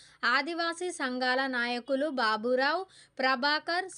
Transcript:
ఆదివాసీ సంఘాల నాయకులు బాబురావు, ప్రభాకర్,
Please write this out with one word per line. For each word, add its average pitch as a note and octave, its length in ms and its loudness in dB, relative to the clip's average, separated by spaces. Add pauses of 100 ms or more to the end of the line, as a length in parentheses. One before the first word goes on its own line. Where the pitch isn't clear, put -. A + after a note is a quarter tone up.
(360)
ఆదివాసీ E4+ 540 -2
సంఘాల B3+ 560 0
నాయకులు B3 600 -2
బాబురావు, B3+ 800 0 (320)
ప్రభాకర్, D4+ 800 0